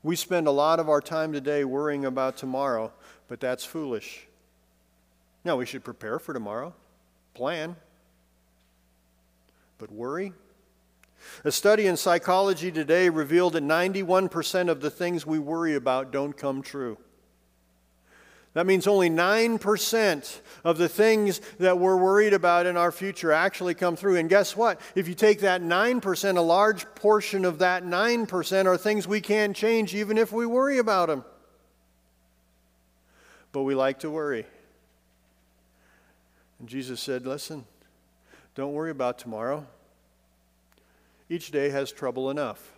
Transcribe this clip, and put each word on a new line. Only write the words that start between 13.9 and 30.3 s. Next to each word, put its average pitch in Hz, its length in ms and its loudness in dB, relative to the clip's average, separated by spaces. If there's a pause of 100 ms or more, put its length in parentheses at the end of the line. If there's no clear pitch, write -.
percent 175 420 -2
of 147 120 -2
the 147 100 -4
things 175 340 -4
we 156 140 -2
worry 160 340 -2
about 131 380 -2
don't 143 240 -4
come 135 260 -6
true. 127 360 -10 (1600)
That 170 120 0
means 190 220 4
only 190 220 4
nine 208 500 2
percent 202 840 0 (220)
of 165 140 2
the 170 100 2
things 208 540 2 (180)
that 180 180 4
we're 185 200 4
worried 202 340 4
about 175 340 4
in 180 120 0
our 175 160 2
future 185 400 -2
actually 180 400 0
come 170 240 -2
through. 190 180 0
And 165 140 0
guess 196 260 4
what? 214 240 0 (160)
If 185 140 -2
you 180 40 -8
take 208 280 4
that 180 200 2
nine 202 380 2
percent, 190 380 0
a 175 40 4
large 185 440 4 (100)
portion 208 480 2
of 165 160 -2
that 180 240 2
nine 214 420 0
percent 185 400 0
are 185 120 4
things 208 320 -2
we 208 100 0
can't 208 340 0
change 214 400 0
even 208 240 -2
if 220 140 2